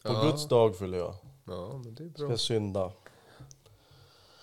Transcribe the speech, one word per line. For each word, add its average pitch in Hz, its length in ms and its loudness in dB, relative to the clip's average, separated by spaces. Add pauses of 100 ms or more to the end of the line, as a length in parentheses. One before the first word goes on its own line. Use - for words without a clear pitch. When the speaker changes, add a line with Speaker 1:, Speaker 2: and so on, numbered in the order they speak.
Speaker 1:
På 110 100 0
Speaker 2:
Ja. 110 100 2
Speaker 1:
Guds 151 240 2
dag 113 300 6
fyller 92 200 -4
jag. 87 180 -4 (320)
Speaker 2:
Ja, 95 360 -10
men 113 120 -16
det 151 80 -14
är 170 60 -14
Speaker 1:
Ska 147 140 -12
Speaker 2:
bra. 143 80 -4
Speaker 1:
jag 110 80 -2
synda. 101 520 0 (1500)